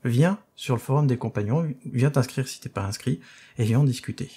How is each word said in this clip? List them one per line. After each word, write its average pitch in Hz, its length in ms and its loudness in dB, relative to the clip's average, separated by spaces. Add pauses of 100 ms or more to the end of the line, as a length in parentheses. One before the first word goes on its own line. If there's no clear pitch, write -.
viens 143 360 4 (160)
sur - 200 -2
le 117 40 -2
forum 143 280 2
des 123 100 2
compagnons, 117 500 -2 (180)
viens 135 260 2
t'inscrire 135 360 0
si - 120 -14
t'es - 100 -12
pas 98 160 -4
inscrit, 127 340 -4 (380)
et 120 60 0
viens 113 160 2
en 143 40 4
discuter. 127 520 -2